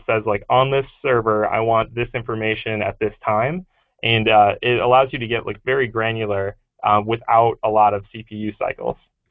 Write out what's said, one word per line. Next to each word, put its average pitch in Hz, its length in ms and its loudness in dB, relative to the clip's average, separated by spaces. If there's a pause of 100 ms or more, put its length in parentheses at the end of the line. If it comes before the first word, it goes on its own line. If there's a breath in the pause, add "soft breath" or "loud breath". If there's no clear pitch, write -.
says, 110 180 0
like, 104 240 -2
"On 127 220 2
this 135 140 0 (160)
server, 110 460 2
I 107 120 0
want 113 340 0
this 117 200 -4
information 110 680 -4
at 98 160 -4
this 107 160 -4 (120)
time," 127 400 -2 (380)
and, 113 260 2
uh, 104 320 6
it 123 180 0
allows 127 320 4
you 143 80 -10
to 117 80 -8
get, 113 180 -4
like, 107 200 -10
very 131 220 0
granular, 110 680 -4 (260)
uh, 104 240 2
without 113 580 2
a 110 60 0
lot 107 240 4
of 101 200 -6
C 110 100 -14
P 110 120 -16
U 107 220 -6
cycles. - 380 -6 (360)